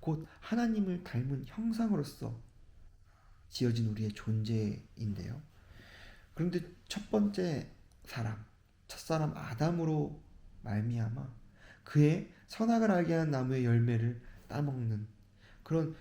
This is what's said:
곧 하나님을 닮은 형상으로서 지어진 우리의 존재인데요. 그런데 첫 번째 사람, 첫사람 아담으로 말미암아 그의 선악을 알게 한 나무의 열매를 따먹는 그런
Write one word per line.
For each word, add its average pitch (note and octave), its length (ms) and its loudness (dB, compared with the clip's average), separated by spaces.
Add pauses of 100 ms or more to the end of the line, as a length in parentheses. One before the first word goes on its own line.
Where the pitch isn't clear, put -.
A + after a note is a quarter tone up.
곧 D#3 260 -2 (140)
하나님을 G#3+ 640 0
닮은 C3 420 -2
형상으로서 G#3 960 -2 (1120)
지어진 A#2 320 2
우리의 G#2+ 260 -2
존재인데요. A2 1300 -2 (920)
그런데 F3 260 -2 (280)
첫 - 200 -8
번째 G3 640 0 (340)
사람, A2 400 -6 (440)
첫사람 D#3 480 -2
아담으로 D#3 840 0 (420)
말미암아 A#2 680 -2 (520)
그의 D3+ 500 4 (140)
선악을 A3+ 420 4
알게 E3+ 240 4
한 D#3+ 160 2
나무의 C3 340 2
열매를 A#2 560 4 (280)
따먹는 A#2+ 580 -2 (560)
그런 D#3+ 380 0